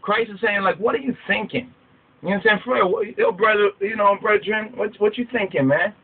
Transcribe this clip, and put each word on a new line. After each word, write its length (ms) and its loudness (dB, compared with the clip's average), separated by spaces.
Christ 300 -2
is 100 -14
saying, 220 0
like, 140 0
"What 180 0
are 40 -2
you 160 -4
thinking?" 460 -4
You 80 -6
know 60 0
what 20 -2
I'm 60 -6
saying? 200 4
For 120 -2
real, 160 2
what, 260 -2
yo, 140 2
brother, 400 2
you 140 -4
know, 260 4
brethren, 540 0
what, 240 -4
what 180 2
you 140 -4
thinking, 360 0
man? 260 2